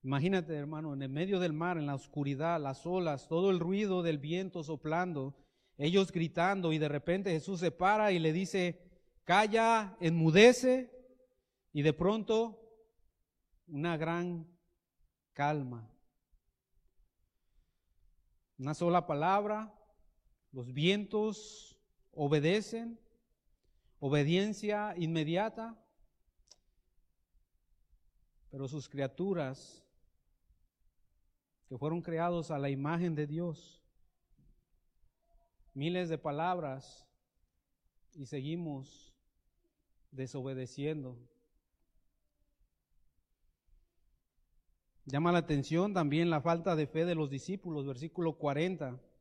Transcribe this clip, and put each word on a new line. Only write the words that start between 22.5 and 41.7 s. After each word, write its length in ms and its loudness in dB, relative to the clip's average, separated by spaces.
obediencia 1000 2
inmediata, 800 -2
pero 160 -8
sus 220 -8
criaturas, 960 -6
que 80 -12
fueron 240 -4
creados 500 -4
a 80 -4
la 120 -2
imagen 440 -2
de 120 -4
Dios, 560 -8
miles 340 -4
de 80 -2
palabras 880 -6
y 100 -14
seguimos 920 -8
desobedeciendo. 1080 -8